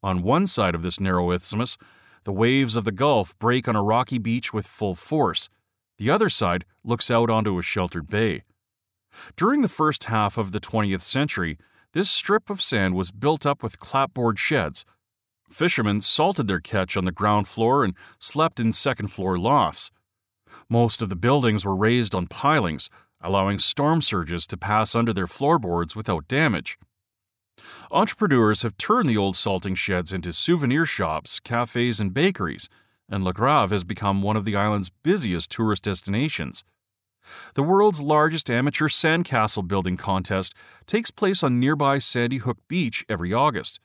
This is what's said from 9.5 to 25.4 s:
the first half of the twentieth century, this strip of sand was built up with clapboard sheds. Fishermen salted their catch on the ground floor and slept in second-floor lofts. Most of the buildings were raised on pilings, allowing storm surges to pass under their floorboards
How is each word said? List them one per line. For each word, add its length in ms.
the 60
first 380
half 320
of 140
the 80
twentieth 440
century, 540
this 160
strip 400
of 120
sand 340
was 160
built 340
up 160
with 180
clapboard 600
sheds. 440
Fishermen 520
salted 460
their 120
catch 380
on 80
the 60
ground 360
floor 360
and 100
slept 420
in 140
second-floor 640
lofts. 540
Most 360
of 60
the 60
buildings 480
were 120
raised 400
on 100
pilings, 640
allowing 380
storm 420
surges 460
to 100
pass 380
under 180
their 140
floorboards 680